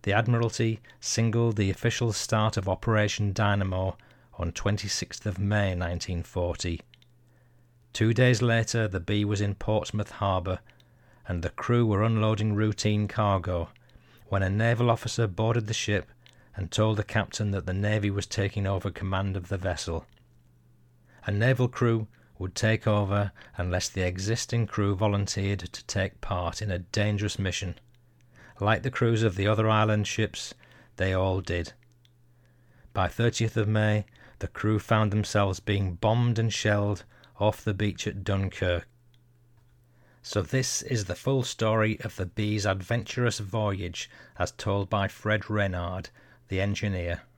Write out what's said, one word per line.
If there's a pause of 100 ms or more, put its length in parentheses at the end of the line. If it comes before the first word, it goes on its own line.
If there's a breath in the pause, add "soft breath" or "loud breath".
The
Admiralty (200 loud breath)
signalled
the
official
start
of
Operation
Dynamo (420 soft breath)
on
twenty-sixth
of
May
nineteen
forty. (1120 soft breath)
Two
days
later,
the
Bee
was
in
Portsmouth
Harbour, (680 soft breath)
and
the
crew
were
unloading
routine
cargo, (600 soft breath)
when
a
naval
officer
boarded
the
ship (480 soft breath)
and
told
the
captain
that
the
Navy
was
taking
over
command
of
the
vessel. (1200 loud breath)
A
naval
crew (320 soft breath)
would
take
over (260 loud breath)
unless
the
existing
crew
volunteered
to
take
part
in
a
dangerous
mission. (840 loud breath)
Like
the
crews
of
the
other
island
ships, (420 loud breath)
they
all
did. (1200 soft breath)
By
thirtieth
of
May, (320 loud breath)
the
crew
found
themselves
being
bombed
and
shelled (340 loud breath)
off
the
beach
at
Dunkirk. (1400 soft breath)
So
this
is
the
full
story
of
the
Bee's
adventurous
voyage (280 loud breath)
as
told
by
Fred
Reynard, (380 loud breath)
the
engineer. (160)